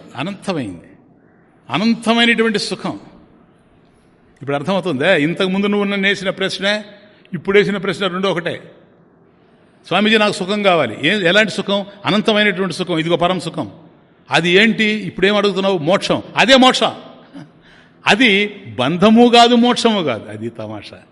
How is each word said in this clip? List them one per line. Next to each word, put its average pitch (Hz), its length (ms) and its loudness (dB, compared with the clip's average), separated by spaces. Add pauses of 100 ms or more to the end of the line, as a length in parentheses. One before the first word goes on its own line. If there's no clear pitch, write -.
(160)
అనంతమైంది, 147 680 -8 (840)
అనంతమైనటువంటి 226 920 0
సుఖం. 160 400 -8 (1400)
ఇప్పుడు 143 140 -4
అర్థమవుతుందే? 165 680 0
ఇంతకుముందు 190 440 -2
నువ్వు 202 200 0
నన్ను 196 200 -2
వేసిన 190 220 -2
ప్రశ్న, 190 540 -4 (500)
ఇప్పుడు 196 240 0
వేసిన 202 200 2
ప్రశ్న 190 300 -4
రెండు 190 200 -4
ఒకటే. 165 440 -6 (1160)
"స్వామీజీ, 214 300 2
నాకు 208 160 2
సుఖం 202 300 -4
కావాలి." 147 440 0
ఏ, - 20 2
ఎలాంటి 202 420 2
సుఖం? 202 340 -4 (200)
అనంతమైనటువంటి 196 680 0
సుఖం. 170 240 -4
ఇదిగో 165 180 -2
పరం 175 240 0
సుఖం. 135 320 -10 (600)
అది 165 180 0
ఏంటి? 208 340 2
ఇప్పుడేం 208 520 -2
అడుగుతున్నావు? 196 420 0
మోక్షం. 170 460 -2 (120)
అదే 196 200 4
మోక్షం. 247 360 4 (1160)
అది 208 400 4 (320)
బంధము 208 500 4
కాదు, 233 260 6
మోక్షము 233 480 2
కాదు. 107 260 -4
అది 110 200 -10
తమాషా. 107 480 -14 (140)